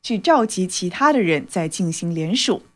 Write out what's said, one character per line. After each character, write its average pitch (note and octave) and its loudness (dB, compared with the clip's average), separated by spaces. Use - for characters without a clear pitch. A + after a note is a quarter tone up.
去 A3+ -4
召 D4 4
集 F#3 -2
其 F3+ -4
他 C#4+ 2
的 C4+ 2
人 D#3 0
在 E3 -2
进 E3+ -2
行 E3+ -4
联 E3 -2
署。 - 0